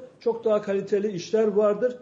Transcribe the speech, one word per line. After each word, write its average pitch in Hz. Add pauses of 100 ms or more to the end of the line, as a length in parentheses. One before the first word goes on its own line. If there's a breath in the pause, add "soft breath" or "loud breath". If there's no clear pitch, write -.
(200)
çok 226
daha 208
kaliteli 202
işler 220
vardır. 208